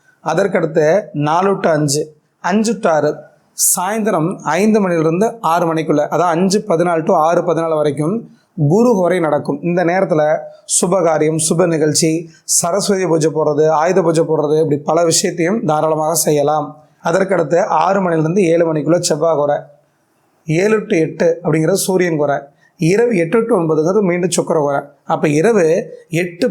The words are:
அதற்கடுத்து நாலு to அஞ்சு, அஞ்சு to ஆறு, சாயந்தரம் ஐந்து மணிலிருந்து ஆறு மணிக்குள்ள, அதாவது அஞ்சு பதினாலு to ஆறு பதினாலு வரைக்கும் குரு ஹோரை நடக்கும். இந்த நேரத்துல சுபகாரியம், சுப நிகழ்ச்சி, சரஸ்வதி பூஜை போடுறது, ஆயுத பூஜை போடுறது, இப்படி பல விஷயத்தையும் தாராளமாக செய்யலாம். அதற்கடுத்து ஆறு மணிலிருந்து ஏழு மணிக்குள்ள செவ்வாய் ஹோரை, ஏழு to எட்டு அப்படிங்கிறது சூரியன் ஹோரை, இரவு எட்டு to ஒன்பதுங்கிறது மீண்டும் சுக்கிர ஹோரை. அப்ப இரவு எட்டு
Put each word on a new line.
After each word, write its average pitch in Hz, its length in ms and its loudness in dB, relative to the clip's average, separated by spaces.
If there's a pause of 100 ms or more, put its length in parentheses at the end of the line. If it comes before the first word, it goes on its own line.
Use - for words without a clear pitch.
(240)
அதற்கடுத்து 165 600 0 (360)
நாலு 175 340 0
to 180 140 -2
அஞ்சு, 151 320 0 (420)
அஞ்சு 208 320 0
to - 140 -2
ஆறு, 151 220 0 (460)
சாயந்தரம் 196 760 -2 (200)
ஐந்து 208 280 2
மணிலிருந்து 170 480 0 (180)
ஆறு 170 200 2
மணிக்குள்ள, 160 400 0
அதாவது 170 260 0
அஞ்சு 185 320 0
பதினாலு 170 400 0
to 190 160 2
ஆறு 170 240 2
பதினாலு 165 340 -2
வரைக்கும் 151 400 -2 (460)
குரு 220 280 4
ஹோரை 185 280 2
நடக்கும். 147 420 -2
இந்த 175 220 0
நேரத்துல 175 380 0 (500)
சுபகாரியம், 160 680 0
சுப 175 280 0
நிகழ்ச்சி, 156 420 0 (420)
சரஸ்வதி 190 540 0
பூஜை 160 240 2
போடுறது, 151 440 0
ஆயுத 175 280 2
பூஜை 165 220 2
போடுறது, 151 340 0
இப்படி 151 240 0
பல 165 220 0
விஷயத்தையும் 170 600 -2
தாராளமாக 156 540 -2
செய்யலாம். 147 500 0 (360)
அதற்கடுத்து 175 540 0 (200)
ஆறு 190 240 2
மணிலிருந்து 170 440 0
ஏழு 165 200 2
மணிக்குள்ள 156 360 0
செவ்வாய் 160 360 0
ஹோரை, 147 200 0 (920)
ஏழு 196 320 2
to 202 180 -2
எட்டு 160 380 0
அப்படிங்கிறது 165 460 0
சூரியன் 180 380 0
ஹோரை, 143 180 0 (420)
இரவு 214 380 2
எட்டு 165 220 0
to 226 140 0
ஒன்பதுங்கிறது 165 500 0
மீண்டும் 175 320 -2
சுக்கிர 170 240 0
ஹோரை. 143 220 -2 (240)
அப்ப 160 260 -2
இரவு 180 340 2 (500)
எட்டு 175 360 -2